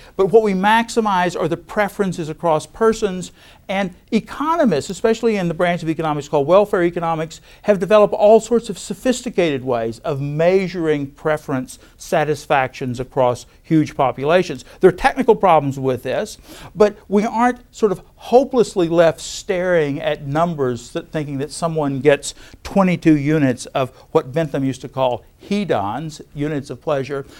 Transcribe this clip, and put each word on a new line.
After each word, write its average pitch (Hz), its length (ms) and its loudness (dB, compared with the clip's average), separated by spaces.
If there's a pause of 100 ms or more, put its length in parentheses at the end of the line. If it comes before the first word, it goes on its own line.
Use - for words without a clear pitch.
(160)
But 196 120 2
what 220 160 6
we 208 100 0
maximize 202 840 0
are 170 100 0
the 165 80 -4
preferences 190 720 -4
across 156 360 -2
persons, 214 680 -2 (340)
and 190 260 -4 (180)
economists, 247 800 0
especially 226 460 0
in 180 120 -2
the 165 60 -2
branch 175 300 -2
of 156 60 -4
economics 151 380 -4
called 143 200 0
welfare 196 360 4
economics, 165 560 -4 (240)
have 202 160 2
developed 202 360 4
all 220 240 6
sorts 226 300 -2
of 190 100 -6
sophisticated 175 840 -2
ways 117 360 -2
of 147 200 -4
measuring 160 920 0
preference 151 640 -4 (200)
satisfactions 143 1040 -2
across 123 460 0 (160)
huge 156 340 0
populations. 143 720 0 (140)
There - 80 6
are 170 60 6
technical 254 420 2
problems 151 420 2
with 131 240 -2
this, 135 380 -6 (340)
but 208 240 2 (100)
we 208 180 0
aren't 247 340 0 (160)
sort 208 160 0
of 180 100 -6 (140)
hopelessly 240 720 2
left 165 300 4
staring 175 840 -2
at 156 240 -6
numbers 139 680 -2
that, - 180 -10
thinking 147 260 -6
that 143 140 -6
someone 151 480 -4
gets 143 340 2 (300)
twenty-two 175 560 2
units 139 480 0
of 135 220 -2 (220)
what 156 200 0
Bentham 156 320 -4
used 131 180 -4
to 135 60 -14
call 123 380 -2 (180)
hedons, 151 800 -4 (120)
units 143 360 -6
of 127 120 -12
pleasure. 139 440 -4 (140)